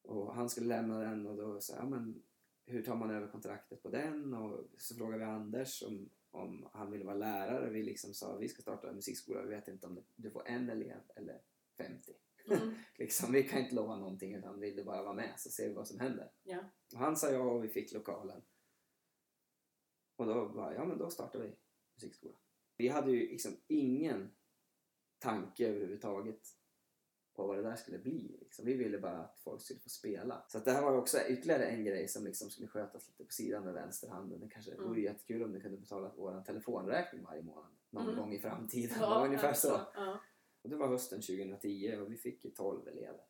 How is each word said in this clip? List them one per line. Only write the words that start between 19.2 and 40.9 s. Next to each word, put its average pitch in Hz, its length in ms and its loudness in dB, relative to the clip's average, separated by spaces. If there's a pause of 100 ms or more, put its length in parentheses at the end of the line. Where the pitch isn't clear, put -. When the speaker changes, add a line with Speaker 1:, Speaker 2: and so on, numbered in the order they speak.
Speaker 1:
Och 117 100 0
då 110 240 4
bara, 104 260 -4
"Ja, 139 100 -2
men 180 120 0
då 170 120 0
startar - 300 -6
vi 107 160 -6 (400)
musikskola." - 420 -14 (400)
Vi 120 100 6
hade 135 240 6
ju 123 60 8 (120)
liksom - 280 -4 (100)
ingen 135 640 4 (880)
tanke 110 480 4
överhuvudtaget 104 800 0 (840)
på 98 140 0
vad 98 100 2
det 104 60 0
där 113 120 0
skulle - 240 -8
bli, - 420 -2
liksom. - 240 -12
Vi 127 80 6
ville 107 260 2
bara 90 180 -2
att - 220 -10
folk - 220 -8
skulle - 180 -10
få - 100 -16
spela. - 580 -4
Så 110 100 -6
att 107 80 -2
det 131 60 8
här 139 100 8
var 139 160 8
också 123 200 4 (120)
ytterligare 131 360 6
en 113 200 0
grej 98 220 2
som 104 180 -4
liksom 98 240 -4
skulle - 180 -8
skötas 101 400 -6
lite - 180 -20
på - 60 -12
sidan - 340 -2
med 92 80 -4
vänsterhanden. - 640 -8
Det 107 100 -10
kanske 110 240 -12
Speaker 2:
Mm. - 140 -4
Speaker 1:
vore 113 140 2
jättekul 113 420 0
om 107 80 -2
det 95 80 -6
kunde 98 180 -6
betala 98 380 -6
våran 95 280 -6
telefonräkning 104 800 -2
varje 78 200 -8
månad 78 280 -14 (180)
någon - 140 -4
Speaker 2:
Mm. 220 120 0
Speaker 1:
gång 104 180 -2
i - 60 -4
framtiden. 113 600 -2
Speaker 2:
Ja, 214 100 6
Speaker 1:
Det 220 60 8
var 135 100 8
ungefär 139 220 6
Speaker 2:
ja, 143 60 6
Speaker 1:
så. - 280 6 (140)
Speaker 2:
ja. 196 240 -2 (420)
Speaker 1:
Och - 80 -8
det 151 60 0
var 143 120 4
hösten 123 340 2